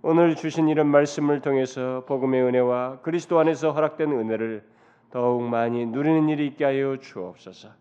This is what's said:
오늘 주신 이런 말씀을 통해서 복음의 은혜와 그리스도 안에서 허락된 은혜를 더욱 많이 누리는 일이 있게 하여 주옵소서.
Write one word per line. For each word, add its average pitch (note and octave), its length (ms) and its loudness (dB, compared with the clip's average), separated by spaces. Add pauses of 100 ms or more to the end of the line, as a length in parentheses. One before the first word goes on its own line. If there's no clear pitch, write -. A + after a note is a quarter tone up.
오늘 E3 340 4
주신 D#3 320 -2
이런 D#3 180 2
말씀을 D3 540 2
통해서 B2+ 640 -2
복음의 C3 360 0
은혜와 B2 600 0
그리스도 E3 380 0
안에서 D#3 320 2
허락된 D3+ 400 -2
은혜를 A2 500 -4 (480)
더욱 B2 320 0
많이 A#2+ 440 -2
누리는 D#3 420 2
일이 D3 180 0
있게 C#3+ 180 -4
하여 C3+ 320 0
주옵소서. F#2 720 -16 (120)